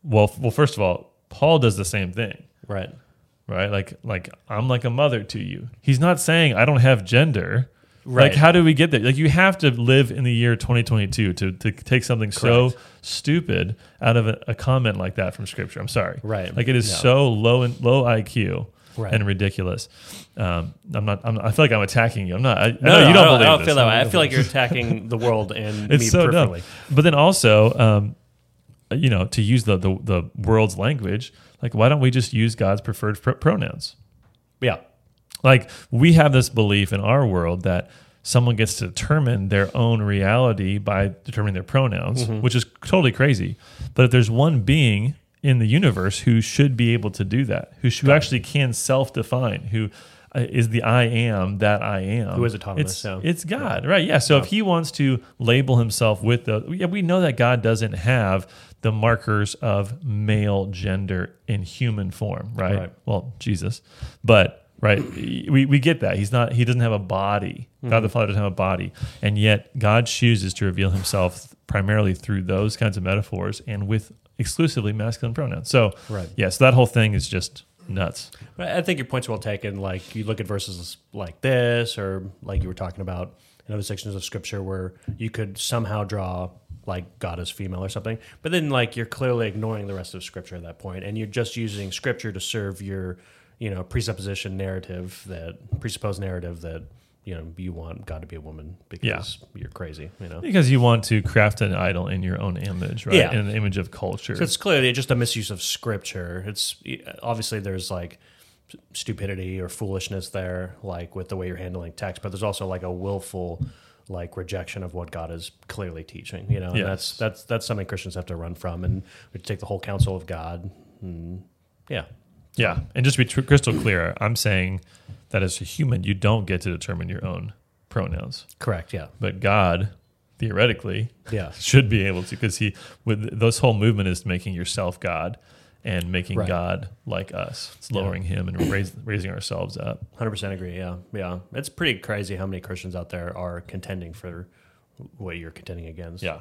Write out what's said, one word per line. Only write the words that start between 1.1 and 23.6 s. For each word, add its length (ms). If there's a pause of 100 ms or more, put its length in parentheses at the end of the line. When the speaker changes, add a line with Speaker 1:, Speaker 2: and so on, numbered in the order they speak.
Speaker 1:
Paul 300
does 180
the 80
same 260
thing. 320 (240)
Speaker 2:
Right. 220 (580)
Speaker 1:
Right? 240
Like, 320
like, 260 (180)
"I'm 200
like 160
a 80
mother 320
to 160
you." 300 (120)
He's 180
not 200
saying, 340
"I 120
don't 160
have 220
gender." 680 (340)
Like, 260
Speaker 2:
Right. 40
Speaker 1:
how 160
do 120
we 120
get 160
there? 80
Like, 180
you 120
have 300
to 120
live 400
in 120
the 80
year 240
twenty 280
twenty-two 500
to, 200
to 180
take 320
something 280
so 400
Speaker 2:
Correct. 120 (180)
Speaker 1:
stupid 760 (260)
out 160
of 100
a, 200
a 80
comment 420
like 180
that 180
from 140
Scripture. 320
I'm 80
sorry. 340
Speaker 2:
Right. 340
Speaker 1:
Like, 120
it 80
is 140
Speaker 2:
Yeah. 80
Speaker 1:
so 320
low 340
and 180
low 240
I 160
Q 460 (300)
Speaker 2:
Right. 160
Speaker 1:
and 120
ridiculous. 640 (480)
Um, 360 (200)
I'm 120
not, 180
I'm, 160
I 120
feel 140
like 60
I'm 100
attacking 460
you. 80
I'm 80
not, 160
I, 60
I 60
Speaker 2:
No, 100
Speaker 1:
know 200
Speaker 2:
no, 60
Speaker 1:
you 60
don't 40
Speaker 2:
I 60
don't, 20
Speaker 1:
believe 160
Speaker 2:
I 40
don't 140
Speaker 1:
this. 80